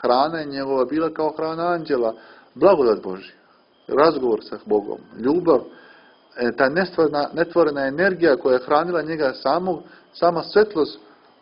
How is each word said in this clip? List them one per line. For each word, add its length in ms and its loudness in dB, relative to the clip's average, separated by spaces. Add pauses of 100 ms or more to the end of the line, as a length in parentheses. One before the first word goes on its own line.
Hrana 380 2
je 80 -8
njegova 380 -2
bila 260 -2
kao 260 -2
hrana 320 -4
anđela, 460 -2 (400)
blagodat 480 4
Božja, 320 -12 (540)
razgovor 540 2
sa 240 -14
Bogom, 320 -2 (200)
ljubav, 420 2 (760)
e, 200 -2
ta 120 2
nestvorena, 640 -2
netvorena 540 0
energija 500 2
koja 180 2
je 120 0
hranila 360 0
njega 300 -4 (100)
samog, 400 -2 (300)
sama 300 0
svetlost 560 0 (440)